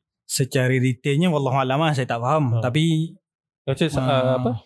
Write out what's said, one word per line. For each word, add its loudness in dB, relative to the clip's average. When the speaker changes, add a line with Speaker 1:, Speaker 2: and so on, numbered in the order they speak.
Speaker 1:
Secara 0
detailnya, 0
wallahu 0
alam 0
lah, 2
saya -2
tak -4
faham. 0
Speaker 2:
Ha. 0
Speaker 1:
Tapi, 0
Speaker 2:
Macam -2
sa-, -2
Speaker 1:
ha. 0
Speaker 2:
uh, 2
apa? -2